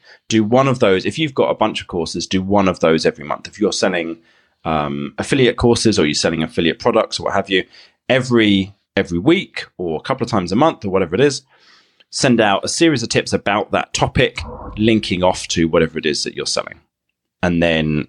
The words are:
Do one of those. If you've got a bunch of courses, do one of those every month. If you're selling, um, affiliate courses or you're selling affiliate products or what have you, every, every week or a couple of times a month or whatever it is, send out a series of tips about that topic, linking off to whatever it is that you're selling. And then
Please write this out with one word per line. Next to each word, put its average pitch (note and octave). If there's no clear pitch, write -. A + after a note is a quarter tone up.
Do A2
one B2
of B2+
those. F#2+
If G#2
you've D3+
got A2+
a B2+
bunch A2
of -
courses, E2+
do F#2+
one G2
of F2
those E2
every D2+
month. -
If -
you're G2
selling, E2+
um, C#2+
affiliate B2+
courses A#2
or E2+
you're D2
selling D#2+
affiliate D#2+
products A2
or -
what -
have G2
you, F#2
every, A2+
every E2+
week D3
or E2
a -
couple -
of -
times F2+
a G2
month D3
or G2
whatever F#2
it A2+
is, C#3+
send B2
out G2+
a G#2
series D#3
of -
tips -
about G2+
that F2+
topic, -
linking G#2
off F2+
to E2+
whatever D#2+
it D2
is D2
that -
you're C#2
selling. -
And E2+
then D#2